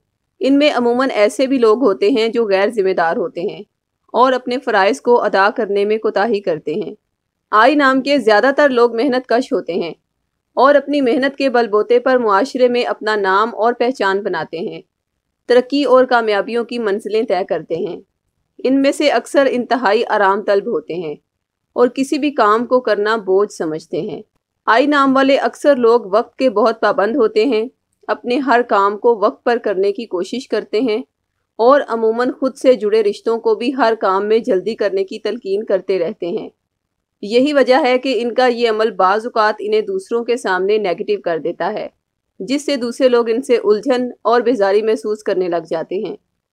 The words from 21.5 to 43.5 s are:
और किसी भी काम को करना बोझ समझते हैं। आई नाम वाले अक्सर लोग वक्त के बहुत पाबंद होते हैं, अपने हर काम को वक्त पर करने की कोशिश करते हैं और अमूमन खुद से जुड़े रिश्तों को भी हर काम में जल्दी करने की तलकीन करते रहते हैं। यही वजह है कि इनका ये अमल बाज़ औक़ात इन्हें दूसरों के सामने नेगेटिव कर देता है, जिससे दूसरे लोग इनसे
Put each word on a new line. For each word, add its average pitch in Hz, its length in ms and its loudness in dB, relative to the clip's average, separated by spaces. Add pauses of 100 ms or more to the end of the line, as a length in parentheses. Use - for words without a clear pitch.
और 247 140 4
किसी 269 280 -4
भी 294 140 -2
काम 226 340 2
को 254 140 2
करना 214 380 0
बोझ 190 320 0
समझते 165 500 -8
हैं। 214 220 -8 (440)
आई 233 200 4
नाम 277 280 2
वाले 269 240 2
अक्सर - 400 0
लोग 226 360 2
वक्त 233 240 -2
के 262 120 2
बहुत 220 300 0
पाबंद 208 360 0
होते 214 300 2
हैं, 226 220 -2 (400)
अपने 226 300 -4
हर 247 260 2
काम 202 320 0
को 240 200 2
वक्त 208 300 -2
पर 240 140 2
करने 196 320 0
की 214 140 -10
कोशिश 196 400 -8
करते 214 360 -4
हैं 226 200 -2 (560)
और 262 240 4
अमूमन 233 500 -2
खुद 262 220 -4
से 254 220 4
जुड़े 208 260 0
रिश्तों 214 360 -2
को 220 180 0
भी 233 160 -4
हर 240 240 2
काम 202 280 0
में 220 180 0
जल्दी 208 320 -2
करने 196 300 -2
की 208 160 -10
तलकीन 208 440 -4
करते 190 340 -2
रहते 175 320 -6
हैं। 175 200 -8 (720)
यही 247 300 2
वजह 254 260 4
है 254 200 2
कि 262 160 -4
इनका 240 340 0
ये 233 180 0
अमल 220 260 0
बाज़ 190 340 0
औक़ात 220 340 0
इन्हें 214 240 0
दूसरों 196 400 -4
के 240 140 -2
सामने 196 420 0
नेगेटिव 196 440 -4
कर 170 140 -2
देता 165 300 -6
है, 185 220 -8 (500)
जिससे 277 380 -4
दूसरे 247 300 0
लोग 233 220 2
इनसे 240 280 0